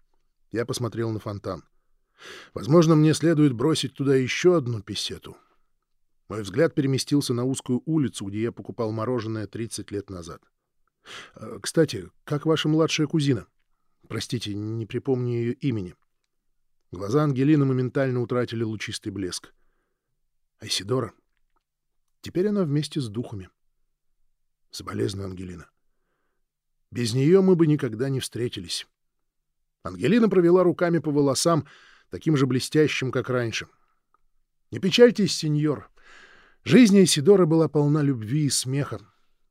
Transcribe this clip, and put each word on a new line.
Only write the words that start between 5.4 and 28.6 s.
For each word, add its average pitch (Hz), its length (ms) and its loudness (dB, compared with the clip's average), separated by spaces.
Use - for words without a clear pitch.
Мой 107 140 -8
взгляд 113 320 0
переместился 135 580 0
на 120 140 -2
узкую 127 400 -4
улицу, 143 400 -2
где 101 160 -6
я 113 100 -2
покупал 110 400 -8
мороженое 110 540 -6
тридцать 107 440 -12
лет 101 200 -8
назад. 82 320 -14
«Э, 113 280 -16
кстати, 120 480 -2
как 147 200 -6
ваша 156 240 0
младшая 156 380 2
кузина? 139 400 0
Простите, 110 480 -8
не 110 300 -6
припомню 123 480 -2
ее 117 200 -2
имени». 107 320 -4
Глаза 101 320 -2
Ангелины 139 400 2
моментально 127 560 -2
утратили 117 440 -4
лучистый 110 480 -8
блеск. 95 420 -10
«Айсидора. 110 540 -6
Теперь 185 280 -4
она 208 160 0
вместе 147 360 -2
с 120 80 -6
духами». 101 400 -10
«Соболезную, 98 540 -8
Ангелина. 90 420 -14
Без 113 240 -4
нее 156 280 4
мы 185 120 6
бы 165 140 4
никогда 135 400 -2
не 135 100 -4
встретились». 110 720 -8